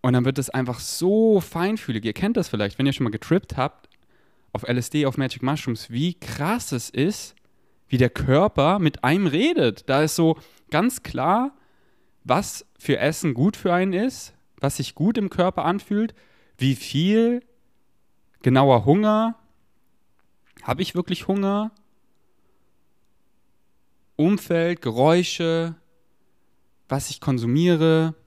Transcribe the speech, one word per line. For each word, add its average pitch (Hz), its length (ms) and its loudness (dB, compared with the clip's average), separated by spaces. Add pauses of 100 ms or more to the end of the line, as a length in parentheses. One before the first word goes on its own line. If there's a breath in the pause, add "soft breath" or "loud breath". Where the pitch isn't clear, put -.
Und 127 140 2
dann 123 100 4
wird 135 140 0
es 135 120 -6
einfach 127 300 -4
so 208 600 2
feinfühlig. 165 640 -4
Ihr 110 100 -2
kennt 214 220 -2
das 196 120 -2
vielleicht, 101 300 -4
wenn 131 80 2
ihr 139 60 2
schon 135 120 -2
mal 113 60 -2
getrippt - 460 -2
habt - 320 -6 (640)
auf - 100 -6
L 123 160 -2
S 120 100 -6
D, 151 160 0
auf 131 140 -2
Magic 131 240 -4
Mushrooms, 131 480 -4
wie 151 240 -2
krass 156 580 -6
es 123 180 -6
ist, - 440 -4 (540)
wie 127 100 0
der 123 120 4
Körper 151 680 2
mit 160 240 0
einem 175 240 2
redet. 165 600 0
Da 135 140 2
ist 156 120 0
so 160 240 2 (320 loud breath)
ganz 208 320 0
klar, 196 540 -2 (680)
was - 420 -2 (140)
für - 200 -2
Essen 147 360 -2
gut 156 220 0
für 180 180 -2
einen 185 180 0
ist, 214 400 -4 (260)
was 139 180 -2
sich - 180 -8
gut 202 220 0
im 202 140 -2
Körper 180 340 -2
anfühlt, 202 500 -2 (440 soft breath)
wie 131 180 2
viel, 226 680 0 (1000)
genauer 131 420 6
Hunger, 214 540 2 (1200)
habe 139 200 -4
ich - 120 -6
wirklich 180 340 -6
Hunger? 202 440 -2 (2500)
Umfeld, 170 680 0
Geräusche, 165 920 0 (1120)
was 135 220 -4
ich - 100 -12
konsumiere 160 960 2 (120)